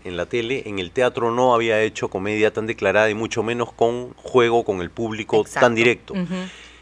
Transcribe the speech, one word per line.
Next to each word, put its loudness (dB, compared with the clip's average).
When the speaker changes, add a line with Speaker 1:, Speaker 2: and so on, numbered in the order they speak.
Speaker 1:
en -10
la -4
tele, -6
en -8
el -6
teatro 0
no 4
había 2
hecho -2
comedia 0
tan -4
declarada 2
y 0
mucho -4
menos -4
con -2
juego 2
con -2
el -6
público -2
Speaker 2:
Exacto. -4
Speaker 1:
tan 4
directo. 0
Speaker 2:
Ujú. -6